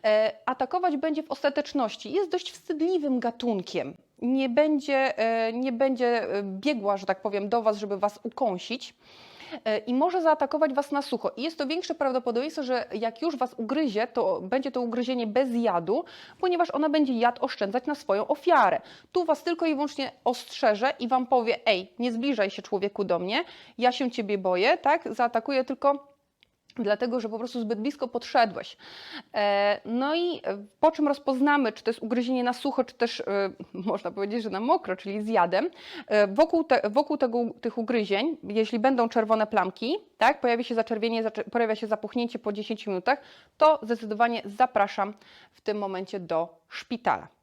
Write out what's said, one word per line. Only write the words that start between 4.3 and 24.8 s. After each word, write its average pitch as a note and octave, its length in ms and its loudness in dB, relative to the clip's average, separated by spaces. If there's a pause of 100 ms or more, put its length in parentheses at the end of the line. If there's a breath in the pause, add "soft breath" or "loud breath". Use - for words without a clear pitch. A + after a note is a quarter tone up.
będzie, C#4 680 2
e, A3+ 360 0
nie B3+ 180 -2
będzie, A#3+ 520 2
e, G3+ 200 -2
biegła, G3 540 -2
że F#3+ 80 -8
tak F#3+ 160 -2
powiem, G3+ 280 -2
do A#3 120 2
Was, G#3+ 160 2
żeby G3+ 200 -4
Was G#3 260 -2
ukąsić. A3+ 720 -4 (720 loud breath)
E, G#3+ 120 0
i B3 160 -4
może E4+ 280 2
zaatakować D#4 520 2
Was C#4+ 180 -2
na C#4+ 100 0
sucho. - 360 -4
I A#3+ 60 -6
jest D#4+ 140 -6
to C#4 100 -4
większe E4 280 -4
prawdopodobieństwo, C4 680 -2
że B3 300 -2
jak A3+ 280 -4
już D#4 160 -2
Was B3 200 -2
ugryzie, A#3 500 0
to F#3+ 340 0
będzie B3 300 -2
to B3 100 -4
ugryzienie A#3+ 460 -2
bez B3+ 260 2
jadu, A3 520 0 (340 loud breath)
ponieważ F4 320 2
ona D4+ 180 0
będzie C#4+ 240 2
jad A#3+ 300 2
oszczędzać A3+ 420 -2
na D4 100 -2
swoją G3+ 320 0
ofiarę. C4+ 540 4 (300 loud breath)
Tu F4+ 140 0
Was D4+ 180 0
tylko E4+ 220 -2
i D#4+ 80 2
wyłącznie C#4 380 -4 (120)
ostrzeże A#3+ 760 0
i A#3+ 80 -4
Wam B3+ 200 2
powie: A#3 380 2
„Ej, F#3+ 340 2
nie A#3+ 120 0
zbliżaj A3+ 380 0
się, G3+ 120 -10
człowieku, G3+ 420 -4
do E3+ 160 0
mnie, G#3+ 240 -2 (340 loud breath)
ja B3 140 4
się B3 200 -2
Ciebie G#3 260 -2
boję”, F#3+ 400 2
tak? D#4 360 0